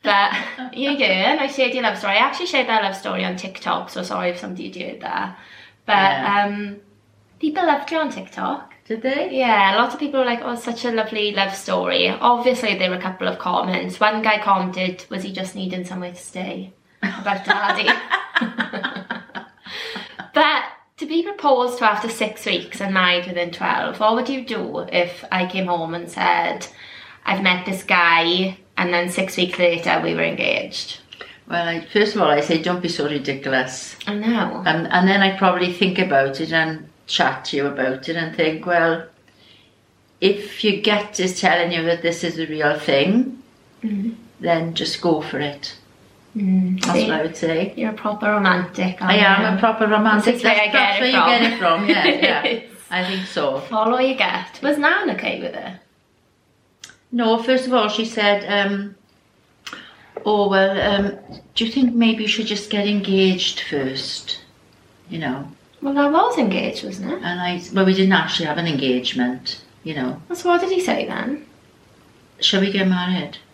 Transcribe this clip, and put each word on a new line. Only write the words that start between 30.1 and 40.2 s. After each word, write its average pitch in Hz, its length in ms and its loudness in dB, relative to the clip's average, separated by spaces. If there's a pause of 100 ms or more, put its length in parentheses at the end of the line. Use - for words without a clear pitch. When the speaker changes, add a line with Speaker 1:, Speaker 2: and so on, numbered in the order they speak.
Speaker 1:
were 165 80 -2
engaged? - 800 -4 (480)
Speaker 2:
Well, 170 180 -2
I, 165 140 -4
first 208 340 2
of 208 80 2
all, 151 80 6
I 147 100 4
say, 160 220 0
"Don't 180 200 -2
be 175 60 -2
so 151 200 -2
ridiculous." 135 880 -4 (100)
Speaker 1:
I 208 80 -4
know. 208 520 0
Speaker 2:
Um, 160 240 0
and 180 180 4
then 196 120 4
I 190 160 2
probably 180 360 2
think 180 260 0
about 139 420 2
it 160 120 -4
and 160 360 -2 (180)
chat - 400 0
to 143 100 -4
you 139 100 0
about 131 420 -2
it 165 80 -4
and 160 200 -4
think, 160 300 0
"Well, 170 400 2 (1120)